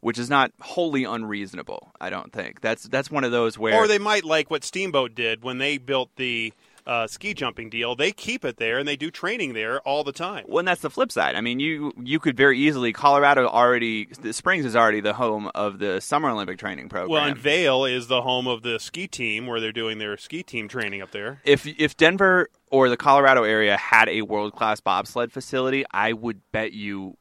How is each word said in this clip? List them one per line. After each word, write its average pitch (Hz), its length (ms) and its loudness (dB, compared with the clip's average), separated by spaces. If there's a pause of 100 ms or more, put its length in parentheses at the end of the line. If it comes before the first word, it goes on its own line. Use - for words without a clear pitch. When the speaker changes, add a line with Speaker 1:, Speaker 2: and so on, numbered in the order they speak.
Speaker 1:
which 113 180 -4
is 120 120 -6
not 135 300 4
wholly 147 440 -2
unreasonable, 104 960 -10
I 95 100 -8
don't 95 220 -10
think. 92 280 -10
That's, 113 240 -4
that's 135 260 -4
one 143 140 -2
of 120 80 0
those 113 260 0
where 110 160 2
Speaker 2:
Or 220 140 6
they 208 100 4
might 208 260 0
like 156 260 0
what 160 140 -4
Steamboat 147 500 -2
did 113 280 -4
when 127 160 -8
they 139 200 -2
built 131 380 -4
the, 117 360 -4 (340)
uh, 117 200 -4
ski - 280 -10
jumping 120 340 -8
deal. 117 260 -4
They 151 180 -2
keep - 340 -8
it 123 100 -6
there, 117 220 -2
and 143 100 -4
they 143 80 -2
do 151 140 -6
training 180 420 -6
there 113 280 -4
all 143 240 -2
the 139 80 -6
time. 175 360 -10
Speaker 1:
Well, 160 120 0
and 185 80 -2
that's 175 120 0
the 156 80 -6
flip - 240 -4
side. 71 220 0
I 101 80 -4
mean, 120 180 -4
you, 151 320 -4 (100)
you 135 160 -2
could 151 160 0
very 135 240 6
easily, 131 360 2
Colorado 143 520 6
already, 117 600 2 (160)
the 110 100 -6
Springs 175 320 -2
is 113 100 -4
already 107 260 6
the 104 120 0
home 107 420 -2
of 101 260 -4
the 98 200 -2
Summer 147 300 0
Olympic 101 280 -6
training 90 300 -10
program. 92 220 -6
Speaker 2:
Well, 151 160 2
and 135 100 -2
Vail 139 480 2
is 127 220 -2
the 123 160 0
home 127 240 -2
of 120 160 -4
the 113 180 -4
ski 180 260 -12
team 117 400 -6
where 117 140 -4
they're 110 100 -6
doing 110 280 -6
their 104 180 -8
ski 160 260 -12
team 110 240 -10
training 101 360 -8
up 95 80 -16
there. 113 340 -12
Speaker 1:
If, 143 220 4
if 151 280 -2
Denver 180 540 4 (220)
or 131 180 6
the 123 80 2
Colorado 139 460 6
area 107 340 4
had 110 320 6
a 104 140 -2
world-class 104 580 -2
bobsled 104 500 -2
facility, 131 600 -2
I 110 240 0
would 110 260 -6 (120)
bet 110 200 -2
you 101 480 -10